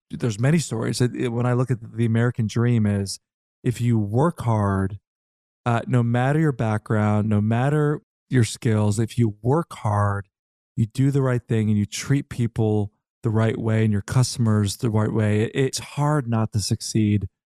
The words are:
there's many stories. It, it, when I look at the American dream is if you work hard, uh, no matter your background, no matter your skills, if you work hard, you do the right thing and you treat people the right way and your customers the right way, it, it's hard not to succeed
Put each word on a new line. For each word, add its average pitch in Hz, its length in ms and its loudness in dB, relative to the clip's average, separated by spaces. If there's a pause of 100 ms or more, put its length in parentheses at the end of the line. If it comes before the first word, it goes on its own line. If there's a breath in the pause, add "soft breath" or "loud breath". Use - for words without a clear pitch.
(120)
there's 110 280 -4
many 147 200 2
stories. 120 420 -4
It, 123 140 0
it, 123 140 -2
when 120 160 -2
I 123 80 2
look 123 180 0
at 110 240 -6
the 117 100 0
American 117 420 0
dream 117 380 2
is 101 340 -2 (440)
if 123 180 -2
you 120 160 2
work 117 440 0
hard, 101 580 0 (640)
uh, 117 220 0
no 123 160 2
matter 123 360 2
your 156 120 2
background, 107 800 0
no 104 120 2
matter 147 600 0 (280)
your 123 140 4
skills, 107 560 0
if 113 180 -2
you 110 240 0
work 143 320 0
hard, 104 540 -2 (480)
you 113 100 0
do 135 260 0
the 139 120 2
right 123 240 2
thing 110 220 0
and 107 80 2
you 101 80 2
treat - 440 -2
people 107 640 -2 (320)
the 117 80 -2
right 113 260 2
way 110 260 0
and 110 80 2
your 101 120 -2
customers 107 720 0
the 117 140 -2
right 107 200 0
way, 107 300 0
it, 113 140 -2
it's 135 240 -2
hard 143 480 -2
not 110 260 -2
to 107 60 0
succeed 104 680 0 (260)